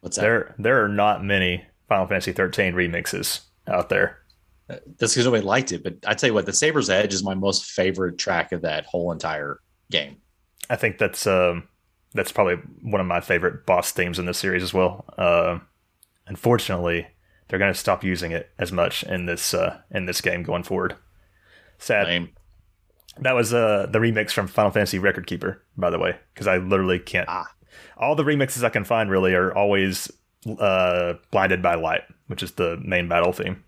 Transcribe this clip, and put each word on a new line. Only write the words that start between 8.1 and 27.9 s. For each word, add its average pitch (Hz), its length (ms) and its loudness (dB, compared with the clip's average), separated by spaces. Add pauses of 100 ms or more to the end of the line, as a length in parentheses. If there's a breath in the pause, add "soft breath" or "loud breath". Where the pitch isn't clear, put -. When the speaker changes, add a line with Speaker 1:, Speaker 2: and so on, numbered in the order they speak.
Speaker 1:
track 87 360 -2
of 85 100 -6
that 78 240 -4
whole 87 260 -4
entire 76 460 -6 (320)
game. 71 260 -4 (540)
Speaker 2:
I 120 60 -2
think 107 220 -2
that's, - 280 -2
um, 90 420 2 (460)
that's 98 180 -4
probably 92 240 2 (260)
one 104 180 -2
of 92 60 -2
my 87 140 -2
favorite 87 460 -2
boss 90 240 2
themes 87 280 -4
in 90 80 -4
the 87 80 -4
series 92 280 -2
as 90 100 -6
well. 92 320 0 (140)
Uh, 87 400 2 (680)
unfortunately, 87 840 0 (400)
they're 95 100 -2
gonna 98 160 2
stop - 300 -2
using 87 260 -2
it 82 280 -6
as 92 120 -4
much 87 320 0
in 87 240 -6
this, 85 260 -4
uh, 87 280 -2 (100)
in 92 160 -6
this 90 140 -4
game 90 240 -2
going 87 180 -4
forward. 92 320 -2 (840 soft breath)
Sad. 104 280 2
Speaker 1:
Lame. 85 240 -2 (880)
Speaker 2:
That 131 160 0
was, 117 180 2
uh, 107 380 2
the 107 80 2
remix 110 320 2
from 101 160 0
Final 104 240 2
Fantasy 95 300 0
Record 92 260 0
Keeper, 95 380 -6 (120)
by 87 140 0
the 85 80 -2
way, 87 180 -2 (200)
'cause 101 100 -4
I 92 120 4
literally 92 420 2
can't. - 280 -4
Speaker 1:
Ah. 90 240 -8 (440 loud breath)